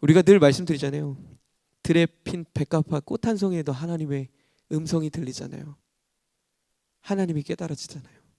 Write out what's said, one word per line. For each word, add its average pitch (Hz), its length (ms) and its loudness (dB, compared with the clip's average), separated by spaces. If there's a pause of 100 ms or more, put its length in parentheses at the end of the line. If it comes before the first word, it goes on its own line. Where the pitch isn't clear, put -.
우리가 160 220 6
늘 190 160 10
말씀드리잖아요. 143 760 2 (640)
들에 165 240 2
핀 - 380 -8 (100)
백합화 151 460 -2
꽃 - 260 -6
한 226 100 0
송이에도 180 360 -2
하나님의 143 560 -6 (440)
음성이 156 380 -2
들리잖아요. 143 680 -12 (1200)
하나님이 180 420 -4
깨달아지잖아요. - 800 -12 (160)